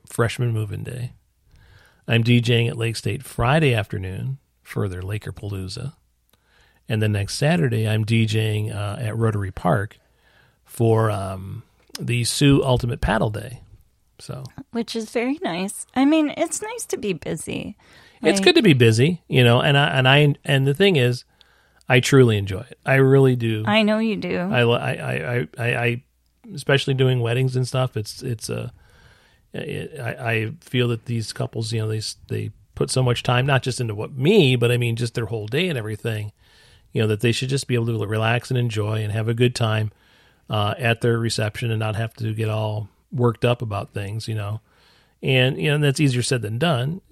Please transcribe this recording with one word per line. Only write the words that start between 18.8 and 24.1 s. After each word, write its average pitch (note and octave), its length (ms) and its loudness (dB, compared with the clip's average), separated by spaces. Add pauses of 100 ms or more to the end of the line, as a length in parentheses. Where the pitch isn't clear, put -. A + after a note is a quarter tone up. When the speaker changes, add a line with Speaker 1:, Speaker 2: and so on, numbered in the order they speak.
Speaker 1:
you C3 160 4
know, A#2+ 180 6
and C#3+ 160 2
I, C#3+ 120 4
and C3 180 2
I, C#3+ 280 6 (100)
and C3+ 200 2
the C#3+ 80 2
thing F#3+ 220 4
is, B2 280 2 (680)
I B2+ 100 6
truly B2 380 6
enjoy G2 240 -4
it. - 240 -18
I C3+ 100 2
really C3+ 400 6
do. A2 320 -2
Speaker 2:
I G#3+ 160 4
know G#3+ 160 2
you A3 160 -2